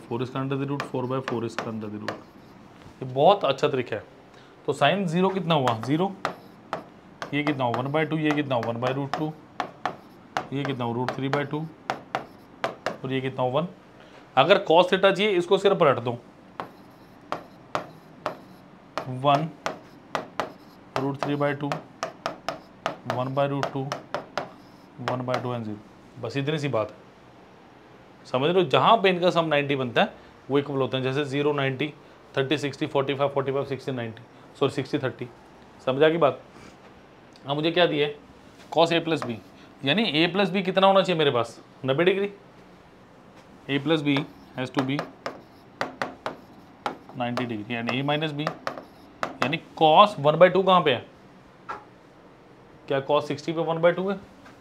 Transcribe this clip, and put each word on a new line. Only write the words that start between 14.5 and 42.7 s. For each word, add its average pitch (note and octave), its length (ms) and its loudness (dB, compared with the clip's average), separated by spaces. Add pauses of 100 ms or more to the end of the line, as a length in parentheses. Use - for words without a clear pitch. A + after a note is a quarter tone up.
cos F3 220 6
theta G3 200 6
चाहिए, G3+ 180 2
इसको F#3 280 4
सिर्फ F#3+ 220 4
पलट C3+ 180 6
दो, A#2 200 -4 (3000)
One D3 280 2 (1500)
Root C3+ 240 -4
three C#3+ 140 -2
by C#3+ 180 0
टू, C#3+ 160 -6 (1400)
वन B2+ 200 -4
बाई C#3 140 2
रूट C#3 240 -4
टू, C3+ 100 -4 (1300)
One B2 160 -4
by B2+ 140 0
two B2 140 -4
and A#2 100 -6
ज़ीरो। - 580 -12
बस A#2 140 -8
इतनी D3 220 -2
सी C#3+ 100 -4
बात A2 220 -2
है, - 120 -20 (1200)
समझ C3+ 240 0
रहे F#3 120 2
हो? D#3 60 0
जहाँ C#3+ 280 6
पे F#3+ 120 2
इनका F3+ 220 2
सम E3 140 2
नाइंटी C#3+ 320 0
बनता C3 260 0
है A3 100 -2 (380)
वो C#3 80 4
equal C#3 220 -2
होते B2+ 160 -2
हैं, C3 80 -2
जैसे C3+ 200 -2
ज़ीरो, C#3+ 280 0
नाइंटी, C#3 400 -2 (440)
थर्टी, C#3 220 0
सिक्सटी, C3+ 280 -4
फ़ोर्टी C#3 280 0
फ़ाइव, C#3 160 0
फ़ोर्टी C#3 220 -2
फ़ाइव, C3+ 120 -2
सिक्सटी, C3+ 280 -6
ninety। A#2 300 -8 (380)
sorry, C#3 120 2
sixty, - 260 -4
thirty। B2 300 -6 (580)
समझ C3+ 160 2
आ D#3 60 8
गई E3 100 2
बात? D3 220 2 (1080)
अब C#3+ 100 -4
मुझे D#3 140 0
क्या E3+ 160 4
दिया D3 200 0
है? D3 80 -8 (600)
cos E3 160 4
A E3 140 2
plus D3+ 180 -2
B, A#2+ 100 -6 (500)
यानी E3+ 200 2 (140)
A E3+ 160 4
plus F#3+ 200 2
B G3+ 100 0
कितना F#3+ 220 4
होना G3 160 6
चाहिए E3+ 160 0
मेरे D3 120 4
पास? A#2 280 -2 (260)
नब्बे C3+ 200 2
डिग्री। G3 260 2 (1400)